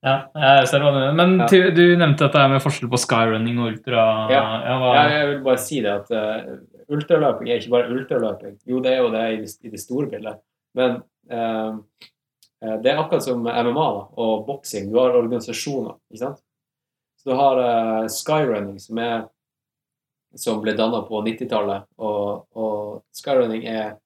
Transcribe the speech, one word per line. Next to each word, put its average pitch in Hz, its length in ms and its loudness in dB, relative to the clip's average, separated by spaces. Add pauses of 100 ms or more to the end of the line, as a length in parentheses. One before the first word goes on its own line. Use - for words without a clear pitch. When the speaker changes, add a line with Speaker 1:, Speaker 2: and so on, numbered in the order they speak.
Speaker 1:
Ja, 135 320 0
jeg 139 320 6
ser 139 160 2
hva 147 80 6
du 139 80 2
mener. 135 160 0
Men 180 240 6
Speaker 2:
Ja. 170 80 4
Speaker 1:
til, 185 260 6
du 175 220 8
nevnte 151 300 4
dette 143 100 2
her 139 140 6
med 135 120 4
forskjell 143 300 -4
på 123 80 0
skyrunning 113 580 0
og 117 140 0
ultra. 113 300 -2 (280)
Speaker 2:
Ja. 135 120 4 (240)
Speaker 1:
Ja, 120 120 -2
hva 127 180 2
Speaker 2:
Ja, 147 120 6
jeg 151 220 0
vil 143 160 -4
bare 127 120 4
si 147 220 -6
det 107 140 -2
at, 101 180 -6
eh, 107 460 -4 (320)
ultraløping 147 580 0
er 120 140 0
ikke - 100 -14
bare 120 160 2
ultraløping. 117 720 -4 (100)
Jo, 127 140 -2
det 127 100 0
er 131 60 2
jo 123 140 2
det 110 100 -2 (100)
i 110 60 -4
det, 107 160 -12 (100)
i 120 60 -14
det 107 100 -14
store 131 320 -6
bildet. 107 300 -12 (340)
Men, 123 220 0 (320)
eh, 113 480 -4 (840)
eh, 110 200 -6
det 127 100 2
er 147 80 -2
akkurat 160 240 -2
som 120 240 -4
M 120 200 -2
M 120 100 -2
A 156 160 0
da, 101 140 -10 (100)
og 110 280 -2
boksing. 101 460 -10
Du 113 80 2
har 127 120 4
organisasjoner, 120 840 -2 (160)
ikke 110 80 -20
sant? 143 220 -10 (720)
Så - 160 -20
du 127 40 0
har, 135 240 4
eh, 113 500 0
skyrunning, 107 720 -4
som 113 160 -10
er, 113 320 -6 (1040)
som 110 260 -4
ble 107 140 -2
dannet 110 320 -2
på 107 160 -6
nittitallet, 107 640 -4 (120)
og, 104 560 -6
og 107 500 -6 (100)
skyrunning 117 520 -2
er 110 300 -8 (100)